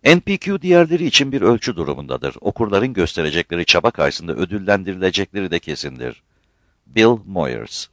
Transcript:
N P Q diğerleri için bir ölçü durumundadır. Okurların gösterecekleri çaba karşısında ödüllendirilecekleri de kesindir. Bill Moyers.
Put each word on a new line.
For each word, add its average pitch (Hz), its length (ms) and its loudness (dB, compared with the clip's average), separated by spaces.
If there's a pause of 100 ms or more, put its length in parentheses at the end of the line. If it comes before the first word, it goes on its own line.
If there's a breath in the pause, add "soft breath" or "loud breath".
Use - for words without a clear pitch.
N 165 160 6
P 196 180 -2
Q 196 240 -4
diğerleri 175 440 4
için 135 260 2
bir 131 100 -2
ölçü 110 340 2
durumundadır. 67 640 -6
Okurların 107 520 0
gösterecekleri 85 720 -2
çaba 113 260 2
karşısında 78 420 -2
ödüllendirilecekleri 95 1160 -2
de 85 80 -2
kesindir. 64 640 -10 (640)
Bill 113 380 4
Moyers. 65 680 -6